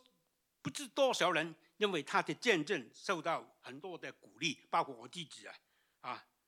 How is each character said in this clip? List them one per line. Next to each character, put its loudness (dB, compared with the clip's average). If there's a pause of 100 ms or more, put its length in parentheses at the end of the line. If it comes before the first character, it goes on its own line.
(600)
不 -6
知 -8
多 4
少 4
人 0 (220)
因 2
为 0
他 2
的 0
见 4
证 -2
受 -4
到 -2 (160)
很 -12
多 -10
的 -10
鼓 -20
励， -2
包 4
括 -12
我 -16
自 -10
己 -18
啊， -14 (460)
啊。 -8 (200)